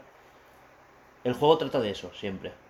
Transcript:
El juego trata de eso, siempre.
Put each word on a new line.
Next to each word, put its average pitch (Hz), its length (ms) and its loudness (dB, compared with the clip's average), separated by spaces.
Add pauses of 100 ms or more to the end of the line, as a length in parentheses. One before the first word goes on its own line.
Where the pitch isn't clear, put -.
(1200)
El 123 100 0
juego 151 240 6
trata 143 240 -2
de 107 80 0
eso, 92 240 -8
siempre. 92 380 -8 (180)